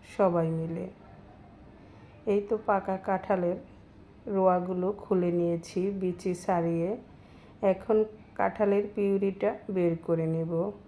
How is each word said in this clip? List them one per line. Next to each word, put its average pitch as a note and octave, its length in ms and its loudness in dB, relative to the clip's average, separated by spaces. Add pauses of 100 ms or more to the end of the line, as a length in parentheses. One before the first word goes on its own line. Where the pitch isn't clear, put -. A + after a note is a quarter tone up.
(160)
সবাই E3+ 340 2
মিলে। E3 360 -6 (1500)
এই G3+ 160 4
তো A#3 60 0 (120)
পাকা G3 300 0 (100)
কাঁঠালের F#3 520 0 (760)
রোয়াগুলো F#3 540 2 (140)
খুলে F3 300 2
নিয়েছি, E3+ 480 -2 (200)
বিচি F3+ 340 -4
ছাড়িয়ে। E3+ 560 0 (840)
এখন G3+ 240 0 (420)
কাঁঠালের G3+ 460 2 (100)
পিউরিটা G3 560 0 (240)
বের F3 200 4 (120)
করে E3 280 2
নেব। E3 180 -2 (360)